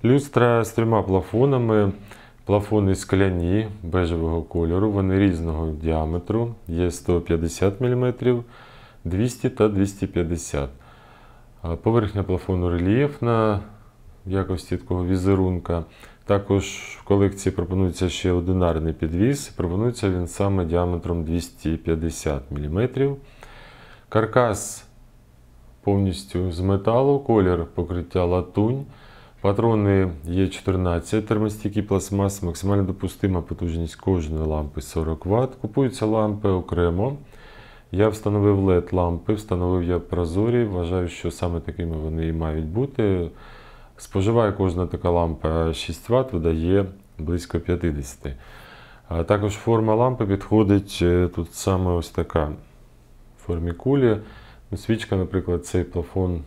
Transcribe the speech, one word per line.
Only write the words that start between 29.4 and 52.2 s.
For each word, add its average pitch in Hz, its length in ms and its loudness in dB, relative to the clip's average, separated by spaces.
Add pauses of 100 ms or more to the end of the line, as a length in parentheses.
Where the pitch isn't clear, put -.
Патрони 101 680 4 (140)
є 92 240 2
чотирнадцять, 92 800 0
термостійкі 104 560 -2
пластмас, 98 600 0
максимально 98 400 0
допустима 92 600 -2
потужність 82 540 -4
кожної 78 500 0
лампи 76 340 -4
сорок 80 460 -4
ватт. 123 280 0
Купуються 117 520 -2
лампи 107 420 0
окремо. 90 680 0 (760)
Я 101 160 4
встановив 101 500 2
лед 92 340 2
лампи, 87 420 0
встановив 90 480 0
я 85 160 0
прозорі. 98 680 0
Вважаю, 90 440 -2
що 87 220 -6
саме 85 300 -4
такими 82 360 -6
вони 80 300 -4
і 80 60 -2
мають 80 340 -4
бути. 95 640 -2 (720)
Споживає 104 520 2
кожна 90 340 0
така 87 240 -2
лампа 82 640 0
шість - 340 -10
ватт, 127 240 2
видає 85 540 2 (320)
близько 85 420 -4
п'ятдесяти. 73 760 -4 (760)
А 82 160 -2
також 104 280 2
форма 110 420 2
лампи 120 320 0
підходить, 101 760 2
е, 87 260 4
тут - 260 -6
саме 92 360 0
ось 85 200 -2
така 82 340 -2